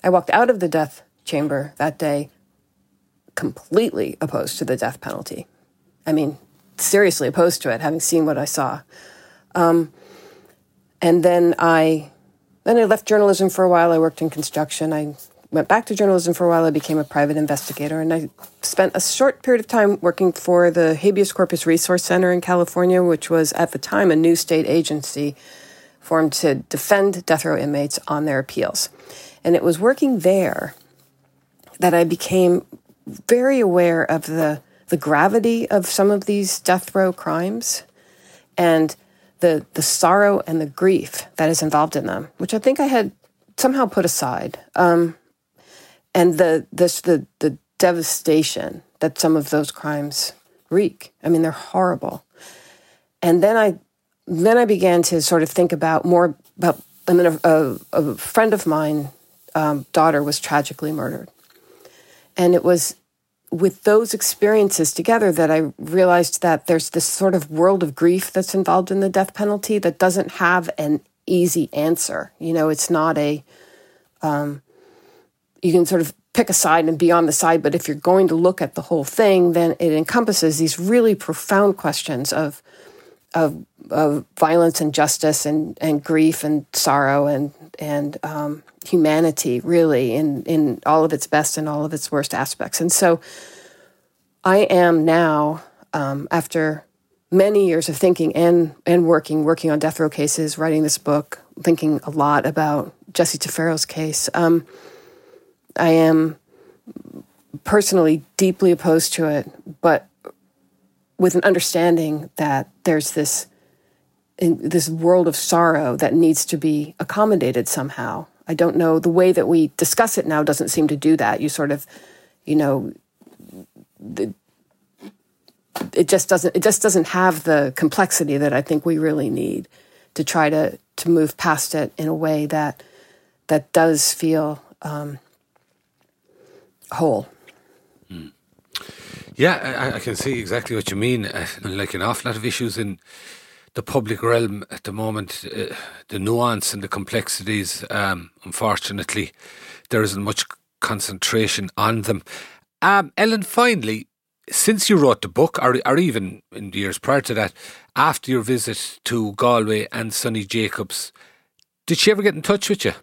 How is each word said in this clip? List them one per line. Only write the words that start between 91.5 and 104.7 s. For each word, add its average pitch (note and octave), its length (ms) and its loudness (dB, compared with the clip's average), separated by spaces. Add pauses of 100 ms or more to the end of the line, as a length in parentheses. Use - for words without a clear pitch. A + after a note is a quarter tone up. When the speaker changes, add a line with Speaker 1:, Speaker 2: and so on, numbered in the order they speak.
Speaker 1:
and D#3 100 -6
all D3 180 -4
of - 60 -6
its - 200 -8
worst C#3+ 240 -4
aspects. - 440 -6
And E3+ 120 0
so E3+ 280 4 (1200)
I F#3+ 140 4
am F3 480 4
now, D#3+ 580 2 (280)
um, C#3+ 380 -6
after D#3 560 -2 (460)
many G3 340 4
years E3 240 0
of C#3+ 80 -6
thinking F3 380 2
and, E3+ 400 4 (100)
and F3 220 4
working, D#3 360 2
working D#3+ 280 0
on D3+ 80 0
death D#3 200 -2
row D#3+ 80 0
cases, D3+ 520 -4
writing D#3 240 0
this D3 160 -2
book, D3 400 -4 (240)
thinking D#3 400 2
a D3+ 80 -10
lot D3 340 2
about D3 480 -2 (180)
Jesse E3 280 -2
Tafero's D#3+ 480 -4
case. D#3 480 -6
Um, E3 320 2 (1080)